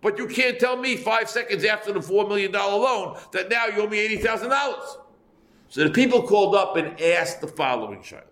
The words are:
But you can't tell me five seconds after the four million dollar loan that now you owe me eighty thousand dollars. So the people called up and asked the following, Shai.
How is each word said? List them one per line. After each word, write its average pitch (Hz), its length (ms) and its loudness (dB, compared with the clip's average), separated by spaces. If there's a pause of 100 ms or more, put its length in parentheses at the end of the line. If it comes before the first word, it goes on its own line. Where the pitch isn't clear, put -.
But 208 180 -2
you 254 80 -6
can't 247 320 0
tell 254 180 2
me 254 200 -2
five 220 320 0
seconds 202 360 -4
after 208 260 0
the 190 100 -2
four 196 260 2
million 202 240 -2
dollar 202 260 0
loan 214 400 0 (140)
that 190 180 -4
now 233 180 0
you 208 140 -2
owe 214 60 0
me 214 100 -2
eighty 214 200 -2
thousand 226 320 -2
dollars. 277 480 -2 (720)
So 147 140 0
the 156 60 4
people 247 380 4
called 196 260 4
up 190 220 2
and 160 260 -2
asked 165 400 2
the 139 60 -10
following, 110 560 -4
Shai. - 180 -20 (100)